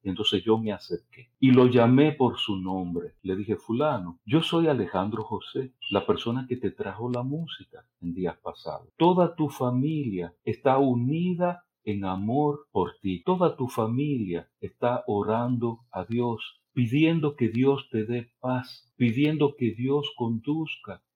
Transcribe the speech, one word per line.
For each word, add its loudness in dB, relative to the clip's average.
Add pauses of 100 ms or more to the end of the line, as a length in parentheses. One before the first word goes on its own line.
Y -4
entonces 0
yo 4
me -4
acerqué -12
y 6
lo 8
llamé 6
por 0
su -4
nombre. -6
Le -4
dije, -4
"Fulano, -4
yo 2
soy 2
Alejandro -2
José, -8 (160)
la 0
persona -2
que -4
te -4
trajo -8
la -2
música -10 (140)
en -6
días -4
pasados. -12
Toda 4
tu -2
familia -2
está 0
unida 0 (200)
en -4
amor -2
por 0
ti. -4
Toda 2
tu -4
familia -2 (120)
está -2
orando -2 (100)
a -8
Dios, -4 (100)
pidiendo 2
que 0
Dios 2
te -2
dé -6
paz, -6
pidiendo 2
que 0
Dios -2
conduzca -4 (140)